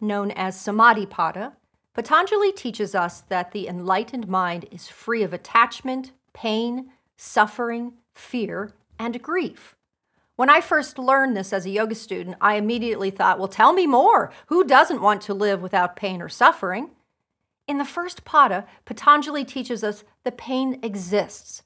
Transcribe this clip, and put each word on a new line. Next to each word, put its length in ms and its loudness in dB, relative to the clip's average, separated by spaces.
known 300 -2
as 280 -6
Samadhi 460 4
Pada, 480 -6
Patanjali 600 0
teaches 420 -8
us 340 -4
that 220 -4
the 160 -8
enlightened 600 -4
mind 440 -4
is 160 -20
free 340 -6
of 100 -2
attachment, 800 -2
pain, 560 -6
suffering, 760 -2
fear, 580 -8
and 240 -8
grief. 540 -6
When 140 2
I 100 8
first 380 -2
learned 400 2
this 160 -6
as 120 -4
a 40 -8
yoga 240 -2
student, 480 -10
I 140 2
immediately 560 -2
thought, 260 2
"Well, 100 -6
tell 240 6
me 140 2
more. 460 4
Who 160 2
doesn't 380 4
want 200 2
to 120 -8
live 280 0
without 340 0
pain 260 -6
or 60 -10
suffering?" 640 2
In 100 -4
the 80 -2
first 400 -10
pada, 400 4
Patanjali 600 2
teaches 380 -8
us 200 -6
that 140 -6
pain 440 -4
exists. 840 -6